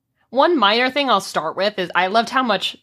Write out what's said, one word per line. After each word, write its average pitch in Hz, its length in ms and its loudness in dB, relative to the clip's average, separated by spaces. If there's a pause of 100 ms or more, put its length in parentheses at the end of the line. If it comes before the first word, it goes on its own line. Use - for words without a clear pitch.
(300)
One 302 280 2
minor 233 320 2
thing 277 200 -2
I'll 196 100 4
start 160 360 -6
with 202 220 -2
is 175 160 -4
I 180 120 2
loved 220 240 0
how 262 120 0
much 208 400 -2